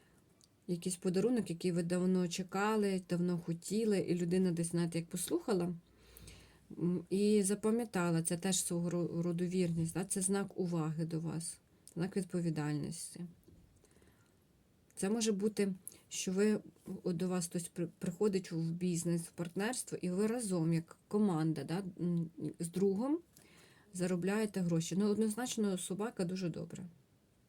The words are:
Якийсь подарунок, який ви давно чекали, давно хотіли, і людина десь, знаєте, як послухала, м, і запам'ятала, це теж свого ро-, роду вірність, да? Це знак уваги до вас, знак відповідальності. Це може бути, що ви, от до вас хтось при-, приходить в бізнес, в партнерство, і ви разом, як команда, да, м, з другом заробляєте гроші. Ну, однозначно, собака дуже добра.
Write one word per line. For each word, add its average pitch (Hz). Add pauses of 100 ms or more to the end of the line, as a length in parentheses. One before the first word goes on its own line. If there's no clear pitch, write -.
(680)
Якийсь 180
подарунок, 202
який 170
ви 170
давно 180
чекали, 196
давно 175
хотіли, 190
і -
людина 180
десь, 170
знаєте, 170
як 165
послухала, 180 (1080)
м, 175
і 208
запам'ятала, 196
це 170
теж 185
свого 175
ро-, 170
роду 175
вірність, 170
да? 185
Це 196
знак 196
уваги 160
до 165
вас, 160 (380)
знак 185
відповідальності. 156 (1800)
Це 190
може 220
бути, 202 (360)
що -
ви, 208 (440)
от 180
до 185
вас 180
хтось 175
при-, 170 (120)
приходить 190
в 165
бізнес, 170
в 165
партнерство, -
і 180
ви 190
разом, 185
як 160 (100)
команда, 160
да, 175 (160)
м, 170 (300)
з 170
другом 202 (720)
заробляєте 185
гроші. 170
Ну, 202
однозначно, 214
собака 196
дуже 185
добра. 160 (640)